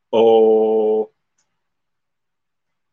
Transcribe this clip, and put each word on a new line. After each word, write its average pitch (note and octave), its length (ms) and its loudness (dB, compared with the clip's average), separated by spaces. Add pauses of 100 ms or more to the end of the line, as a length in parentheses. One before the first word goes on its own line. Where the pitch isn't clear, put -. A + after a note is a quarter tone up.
(100)
o, A2 1000 0 (1800)